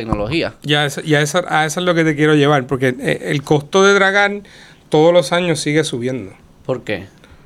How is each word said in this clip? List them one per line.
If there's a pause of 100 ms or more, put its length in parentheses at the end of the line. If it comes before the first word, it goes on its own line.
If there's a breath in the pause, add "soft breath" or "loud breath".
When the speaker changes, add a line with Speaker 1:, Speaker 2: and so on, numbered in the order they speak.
Speaker 1:
tecnología.
Speaker 2:
Ya,
eso,
ya
eso,
a
eso
es
lo
que
te
quiero
llevar,
porque,
eh,
el
costo
de
dragar (480 loud breath)
todos
los
años
sigue
subiendo. (340)
Speaker 1:
¿Por
qué? (400 soft breath)